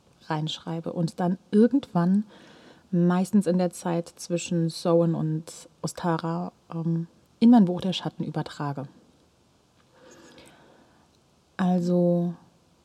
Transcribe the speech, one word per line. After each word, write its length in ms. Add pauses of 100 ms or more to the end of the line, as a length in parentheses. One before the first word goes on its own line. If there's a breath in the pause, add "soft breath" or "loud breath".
(260)
reinschreibe 680
und 280
dann 180 (140)
irgendwann, 720 (680 loud breath)
meistens 560
in 120
der 120
Zeit 460
zwischen 520
Samhain 460
und 540 (120)
Ostara, 680 (240)
ähm, 320 (320)
in 120
mein 140
Buch 160
der 120
Schatten 320
übertrage. 640 (2750 loud breath)
Also, 760 (500)